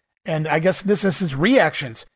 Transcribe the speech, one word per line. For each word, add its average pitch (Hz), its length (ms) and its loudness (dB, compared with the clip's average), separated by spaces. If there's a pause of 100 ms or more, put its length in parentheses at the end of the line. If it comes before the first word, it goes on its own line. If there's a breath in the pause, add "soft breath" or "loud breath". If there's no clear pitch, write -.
(260)
And 156 200 -2
I 151 120 0
guess 175 240 0
in 196 60 -4
this 202 160 0
instance, 175 300 -2
reactions 156 680 0 (120)